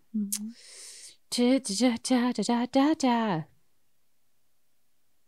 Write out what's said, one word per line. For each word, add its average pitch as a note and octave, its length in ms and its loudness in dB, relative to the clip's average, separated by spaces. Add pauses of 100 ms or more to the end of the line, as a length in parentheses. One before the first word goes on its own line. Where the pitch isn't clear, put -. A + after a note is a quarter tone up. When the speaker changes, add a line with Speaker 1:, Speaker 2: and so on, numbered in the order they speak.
(160)
Speaker 1:
Mm-hmm. G#3 320 -4 (840)
Speaker 2:
da, B3 300 2
da, A#3 440 0
da, B3 280 2
da, - 0 -
da, G#3+ 120 -2
da, A#3+ 220 0
da, C#4 280 4
da. A#3 480 0 (1900)